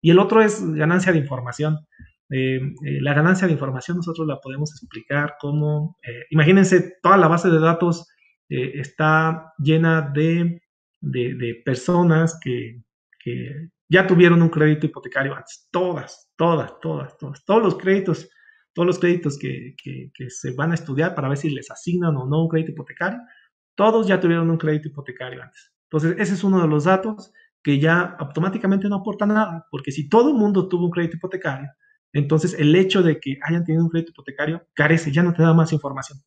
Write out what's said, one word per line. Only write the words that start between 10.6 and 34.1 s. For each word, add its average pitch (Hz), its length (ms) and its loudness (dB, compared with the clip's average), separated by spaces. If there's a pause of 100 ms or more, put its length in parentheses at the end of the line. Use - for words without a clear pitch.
de, 127 340 -4
de 120 300 -8
personas 165 760 0
que, 120 400 -8 (380)
que 127 500 -10 (180)
ya 190 180 4
tuvieron 170 360 6
un 165 80 4
crédito 151 340 2
hipotecario 139 500 -6
antes. - 360 -20
Todas, 180 680 -6
todas, 160 460 -2
todas, 78 340 -8
todas. - 300 -16
Todos 220 160 4
los 185 160 0
créditos, 190 500 0 (460)
todos 175 120 0
los 175 120 0
créditos 170 400 -2
que, 135 440 -10
que, 131 300 -14
que 127 160 -14
se 127 240 -12
van 147 200 -4
a - 20 -2
estudiar 160 400 -4
para 139 140 -6
ver 139 100 -4
si 160 100 -4
les 135 220 -8
asignan 175 460 -2
o 127 100 -6
no 151 160 0
un 165 60 0
crédito 160 240 -4
hipotecario, 190 480 -8 (540)
todos 214 320 2
ya 190 140 2
tuvieron 170 300 2
un 165 80 0
crédito 151 300 -2
hipotecario 127 540 -14
antes. - 300 -20 (120)
Entonces, 160 340 -2
ese 202 160 -2
es 185 100 -6
uno 190 160 4
de 165 80 2
los 147 160 0
datos 190 480 -2 (300)
que 143 160 2
ya 170 400 0
automáticamente 190 720 -2
no 202 60 -2
aporta 196 280 -6
nada, 202 460 0
porque - 200 -10
si 139 180 -6
todo 240 200 6
el 302 60 2
mundo 208 340 2
tuvo 175 160 -2
un 175 60 0
crédito 170 260 -4
hipotecario, 147 540 -10 (420)
entonces 151 460 0
el 151 180 6
hecho 185 260 4
de 160 160 2
que 139 240 -8
hayan 170 220 -2
tenido 165 200 0
un 165 60 0
crédito 165 200 -4